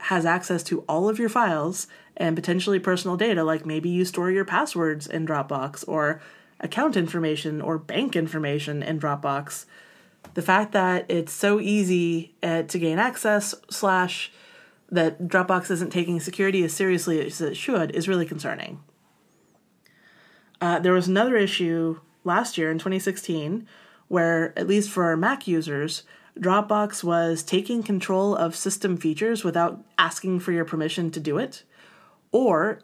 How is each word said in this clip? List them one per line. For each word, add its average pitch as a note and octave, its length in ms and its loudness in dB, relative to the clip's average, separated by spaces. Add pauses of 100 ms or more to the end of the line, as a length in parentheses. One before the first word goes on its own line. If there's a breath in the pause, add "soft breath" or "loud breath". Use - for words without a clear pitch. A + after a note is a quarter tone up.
has F3 240 0
access F3 380 0
to - 260 -2
all E3 180 2
of G#3+ 100 0
your A#3 120 2
files F#3 580 0 (300 loud breath)
and D#3+ 180 0
potentially F3+ 440 0
personal F3+ 360 0
data, F#3 300 2
like D#3 200 0
maybe D#3 220 -4
you F3+ 160 2
store F3+ 260 -2
your F#3+ 160 2
passwords E3 640 -2
in D#3+ 180 -4
Dropbox C#3+ 600 -4
or D3+ 340 -2 (400 loud breath)
account A#3+ 360 0
information D#3 640 -2
or D#3+ 160 -2
bank G3+ 400 -2
information D3 640 -2
in D#3 160 -4
Dropbox, C#3+ 640 -4 (680 loud breath)
the F3+ 80 -4
fact G#3 320 2
that F#3 360 2
it's E3+ 220 0
so G#3 300 2
easy, F3+ 800 2
uh, E3 200 0
to E3 140 -4
gain E3 220 2
access, G#3+ 560 2 (140)
slash F#3 600 0 (640 loud breath)
that E3+ 380 0
Dropbox F#3 420 2
isn't E3+ 200 -2
taking F3 280 0
security F#3+ 460 0
as D#3 80 -2
seriously F3 520 2
as - 140 -8
it D3+ 160 -2
should, E3+ 360 -2
is E3+ 180 -2
really F3+ 160 2
concerning. - 560 -8 (1800 soft breath)
Uh, F3 200 2
there F3+ 140 4
was F3+ 140 4
another A3+ 300 4
issue E3 640 0 (240)
last G3 340 0
year D#3+ 120 0
in D#3+ 100 -2
twenty F#3+ 200 -2
sixteen F#3 640 -4 (440 loud breath)
where, E3 480 2
at - 100 -2
least G3+ 220 2
for E3+ 260 2
Mac A#3 320 0
users, D#3+ 560 -2 (340 loud breath)
Dropbox G#3 680 2
was E3+ 400 2
taking G#3 400 -2
control G3 520 0
of E3 200 0
system F#3 420 -2
features G#3+ 460 -2
without E3+ 380 0 (160)
asking F3+ 420 2
for F3+ 120 -4
your E3+ 140 0
permission D#3+ 460 -4
to D#3+ 80 -8
do D3+ 180 -2
it. C4+ 260 -6 (680 soft breath)
Or G#3 520 4